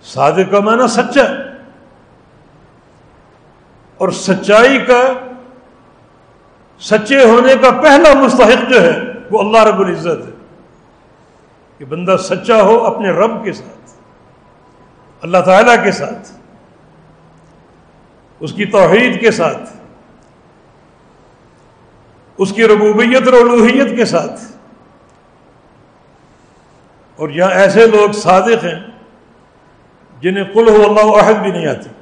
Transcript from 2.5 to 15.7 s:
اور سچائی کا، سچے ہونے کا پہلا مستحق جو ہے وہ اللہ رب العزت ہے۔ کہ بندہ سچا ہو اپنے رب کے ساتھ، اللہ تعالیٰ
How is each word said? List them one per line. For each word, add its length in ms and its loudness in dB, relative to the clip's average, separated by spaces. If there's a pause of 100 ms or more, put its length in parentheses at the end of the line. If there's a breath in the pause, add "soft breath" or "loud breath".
اور 120 -6
سچائی 720 0
کا، 340 0 (1700)
سچے 460 0
ہونے 380 4
کا 80 4
پہلا 500 4
مستحق 500 2
جو 120 4
ہے 160 0 (320)
وہ 80 -2
اللہ 200 0
رب 220 2
العزت 480 -6
ہے۔ 40 -20 (1500)
کہ 60 -20
بندہ 360 -4
سچا 420 -2
ہو 220 2
اپنے 260 -4
رب 340 -2
کے 80 -8
ساتھ، 380 -20 (1300)
اللہ 160 -4
تعالیٰ 460 2